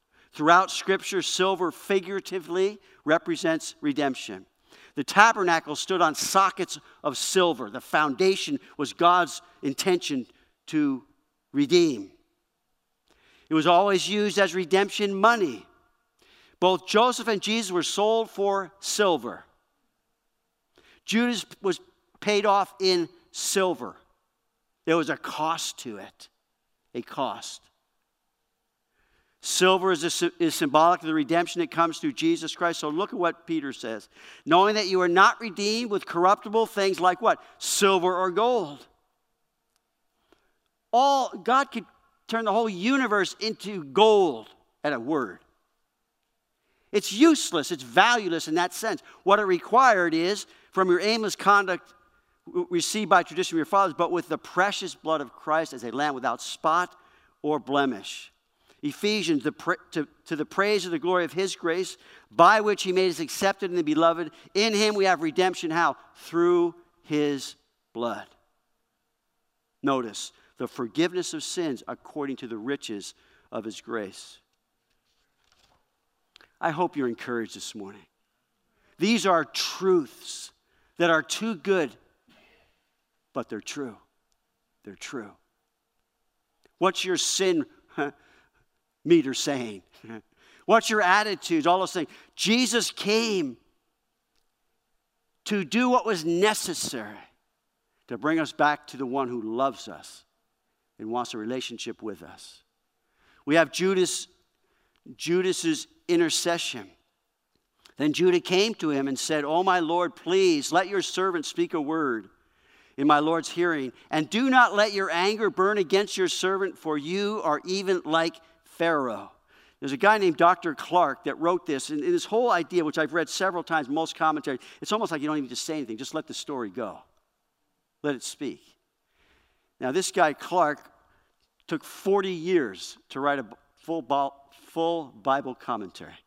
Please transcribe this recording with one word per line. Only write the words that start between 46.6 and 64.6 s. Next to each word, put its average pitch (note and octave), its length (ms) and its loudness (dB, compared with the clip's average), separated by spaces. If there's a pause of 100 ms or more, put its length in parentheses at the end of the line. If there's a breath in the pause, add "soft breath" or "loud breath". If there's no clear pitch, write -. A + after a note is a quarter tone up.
It's G3+ 220 -2
useless. A3 580 4
It's C#3 120 -6
valueless F3 640 2
in D#3 80 -2
that F3 180 0
sense. G#3+ 300 -6 (200 loud breath)
What G3 160 6
it G#3+ 40 0
required F#3+ 720 4
is, F3+ 320 -2 (240 soft breath)
"From F#3+ 180 2
your F3 100 4
aimless G#3+ 360 0
conduct G3 580 2 (540)
w-, F3 220 -4
received F3+ 400 -2
by F3+ 140 6
tradition E3+ 320 -6
of - 20 -2
your D3+ 80 0
fathers, G3 320 2
but E3+ 140 0
with E3+ 180 -4
the D3+ 80 -2
precious F#3+ 580 -2
blood D#3 260 -2
of B2 120 -14
Christ D#3 400 -2
as A#2+ 100 -12
a A#2+ 80 -8
lamb C#3+ 240 -2
without B2 260 -4
spot E3+ 580 -2 (440 soft breath)
or D3+ 160 -2
blemish." C3 760 -4 (500 soft breath)
Ephesians, D#3+ 600 0
the C#3+ 80 -2
pra-, E3+ 240 -4 (140)
to, D3+ 180 -4 (180)
"to E3 100 -6
the D3+ 100 -4
praise G3+ 400 0
of F3+ 60 -8
the D#3+ 80 -2
glory F3 260 0
of D3+ 80 -8
his F#3 220 -4
grace, F3 420 -4 (320 loud breath)
by G#3 320 8
which G#3 220 -2
he F#3 100 -2
made F#3 160 2
us D3+ 100 -4
accepted F#3+ 520 -2
in F3+ 40 -4
the F3 80 0
beloved. D#3+ 480 2 (220 loud breath)
In G#3+ 180 2